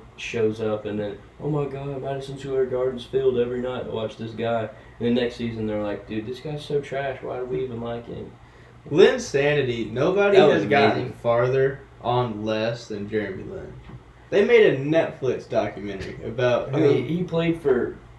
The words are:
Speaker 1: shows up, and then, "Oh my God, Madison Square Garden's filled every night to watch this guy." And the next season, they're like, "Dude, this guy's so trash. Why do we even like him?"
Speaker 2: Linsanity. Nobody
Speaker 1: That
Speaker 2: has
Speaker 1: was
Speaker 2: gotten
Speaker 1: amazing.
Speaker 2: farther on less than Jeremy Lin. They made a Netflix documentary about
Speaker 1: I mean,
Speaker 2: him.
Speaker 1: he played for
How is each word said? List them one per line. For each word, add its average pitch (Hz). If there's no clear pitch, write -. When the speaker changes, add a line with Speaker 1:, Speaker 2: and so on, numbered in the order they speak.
Speaker 1:
shows 110
up, 107
and 104
then, 101
"Oh 147
my 147
God, 139
Madison 135
Square 131
Garden's 123
filled 131
every 123
night 123
to 110
watch 110
this 113
guy." 113
And 120
the 120
next 117
season, 113
they're 107
like, 104
"Dude, 110
this 127
guy's 147
so 143
trash. 135
Why 123
do 127
we 127
even 117
like 117
him?" 110
Speaker 2:
Linsanity. 143
Nobody 190
Speaker 1:
That 147
Speaker 2:
has -
Speaker 1:
was -
Speaker 2:
gotten -
Speaker 1:
amazing. 123
Speaker 2:
farther 127
on 113
less 110
than 101
Jeremy 101
Lin. 92
They 196
made 220
a 135
Netflix 143
documentary 104
about 123
Speaker 1:
I 151
mean, 139
Speaker 2:
him. 123
Speaker 1:
he 175
played 165
for 123